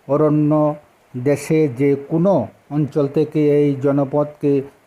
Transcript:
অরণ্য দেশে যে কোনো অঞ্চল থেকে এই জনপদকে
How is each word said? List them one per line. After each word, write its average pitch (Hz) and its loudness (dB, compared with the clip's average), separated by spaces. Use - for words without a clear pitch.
অরণ্য 151 2
দেশে 151 0
যে 139 0
কোনো 165 0
অঞ্চল 147 -2
থেকে 147 0
এই 147 2
জনপদকে 143 0